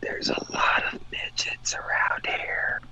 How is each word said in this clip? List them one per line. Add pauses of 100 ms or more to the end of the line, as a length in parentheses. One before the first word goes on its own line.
There's
a
lot
of (100)
midgets
around
here. (120)